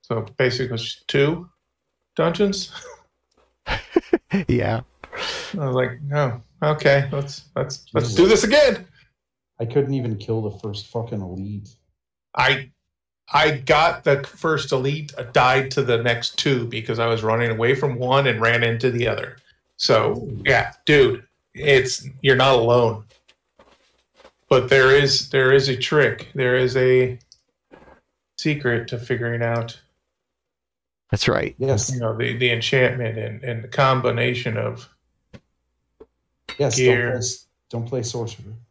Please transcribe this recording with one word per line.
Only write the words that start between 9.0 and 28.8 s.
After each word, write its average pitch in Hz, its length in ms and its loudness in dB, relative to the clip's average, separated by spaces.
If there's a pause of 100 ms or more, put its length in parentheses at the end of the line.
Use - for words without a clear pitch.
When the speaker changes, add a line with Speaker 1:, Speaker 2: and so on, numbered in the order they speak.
Speaker 3:
I 120 40 -2
couldn't 139 300 0
even 117 220 -4
kill 110 240 -4
the 101 200 -8
first 104 260 -10
fucking 113 340 -8
elite. 98 480 -10 (680)
Speaker 1:
I, 139 340 0 (600)
I 151 260 2
got 156 460 2
the 139 200 2
first - 480 -4
elite, 143 460 -4
I 127 60 -8
died 135 480 2
to 139 100 -2
the 117 200 0
next 117 360 -2
two 127 280 0
because 113 340 -6
I 117 60 0
was 113 180 0
running 113 260 0
away 117 240 0
from 139 240 -2
one 131 300 2
and 110 120 -2
ran 117 220 2
into 117 280 0
the 120 180 -2
other. - 280 -8 (400)
So, 107 380 2
Speaker 3:
Ooh. 113 320 -10
Speaker 1:
yeah, 117 260 2 (140)
dude, 127 380 4 (300)
it's, 135 540 0 (140)
you're 135 140 4
not 131 180 4
alone. 117 500 2 (1400)
But 127 220 4
there 135 240 6
is, 139 360 2
there 131 220 4
is 139 160 4
a 127 80 -2
trick. 131 580 0
There 127 220 0
is 127 200 0
a 127 420 4 (1200)
secret 135 500 -2